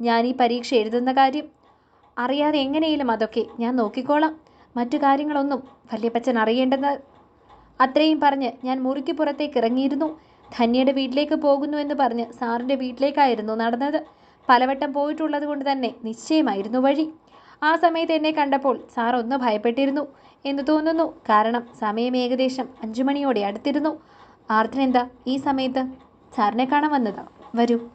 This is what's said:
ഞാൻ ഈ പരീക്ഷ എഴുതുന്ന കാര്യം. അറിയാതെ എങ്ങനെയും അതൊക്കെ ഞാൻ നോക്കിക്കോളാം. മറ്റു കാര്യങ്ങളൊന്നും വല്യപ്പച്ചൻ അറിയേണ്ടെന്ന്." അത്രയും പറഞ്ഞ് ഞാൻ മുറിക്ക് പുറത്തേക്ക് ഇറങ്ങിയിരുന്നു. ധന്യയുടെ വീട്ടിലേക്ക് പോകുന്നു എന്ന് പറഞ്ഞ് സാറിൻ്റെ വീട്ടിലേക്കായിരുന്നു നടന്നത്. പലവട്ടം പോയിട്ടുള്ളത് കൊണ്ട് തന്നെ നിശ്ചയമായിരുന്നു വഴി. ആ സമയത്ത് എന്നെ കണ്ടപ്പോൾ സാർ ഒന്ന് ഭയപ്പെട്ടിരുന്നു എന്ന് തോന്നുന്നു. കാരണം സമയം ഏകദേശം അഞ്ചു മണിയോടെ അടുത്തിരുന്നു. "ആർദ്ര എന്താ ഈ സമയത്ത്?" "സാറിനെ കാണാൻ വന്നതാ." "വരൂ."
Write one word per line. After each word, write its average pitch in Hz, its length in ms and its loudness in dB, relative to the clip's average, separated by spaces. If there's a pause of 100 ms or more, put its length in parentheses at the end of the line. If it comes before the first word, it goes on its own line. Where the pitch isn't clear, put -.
ഞാൻ 233 260 2
ഈ 254 60 0
പരീക്ഷ 240 420 0
എഴുതുന്ന 240 380 2
കാര്യം. 269 340 2 (680)
അറിയാതെ 285 420 0
എങ്ങനെയും 294 520 0
അതൊക്കെ 220 320 -2 (160)
ഞാൻ 233 180 -2
നോക്കിക്കോളാം. 269 560 0 (440)
മറ്റു 240 220 -2
കാര്യങ്ങളൊന്നും 285 640 0 (260)
വല്യപ്പച്ചൻ 233 520 -2
അറിയേണ്ടെന്ന്." 262 540 2 (880)
അത്രയും 294 400 4
പറഞ്ഞ് 277 300 2 (140)
ഞാൻ 254 180 -2
മുറിക്ക് 269 300 -2
പുറത്തേക്ക് 294 460 -2
ഇറങ്ങിയിരുന്നു. 269 500 0 (420)
ധന്യയുടെ 247 420 2
വീട്ടിലേക്ക് 269 460 0
പോകുന്നു 285 400 0
എന്ന് 294 160 -4
പറഞ്ഞ് 233 380 0
സാറിൻ്റെ 247 440 -2
വീട്ടിലേക്കായിരുന്നു 254 800 0
നടന്നത്. 240 440 -2 (500)
പലവട്ടം 269 440 4
പോയിട്ടുള്ളത് 294 540 -2
കൊണ്ട് 285 200 -6
തന്നെ 269 240 -2 (140)
നിശ്ചയമായിരുന്നു 226 760 0
വഴി. 285 280 2 (560)
ആ 302 140 4
സമയത്ത് 330 400 2
എന്നെ 311 160 0
കണ്ടപ്പോൾ 277 440 0 (120)
സാർ 233 280 -2
ഒന്ന് 240 200 -2
ഭയപ്പെട്ടിരുന്നു 247 680 0 (400)
എന്ന് 277 180 -4
തോന്നുന്നു. 311 440 2 (200)
കാരണം 226 360 4 (160)
സമയം 233 380 -2
ഏകദേശം 254 500 0 (140)
അഞ്ചു 226 220 -6
മണിയോടെ 277 420 0
അടുത്തിരുന്നു. 277 480 -2 (580)
"ആർദ്ര 220 300 0
എന്താ 254 220 2 (240)
ഈ 254 120 -2
സമയത്ത്?" 262 440 -2 (500)
"സാറിനെ 220 340 0
കാണാൻ 294 260 0
വന്നതാ." 240 320 -2 (300)
"വരൂ." 240 240 2 (160)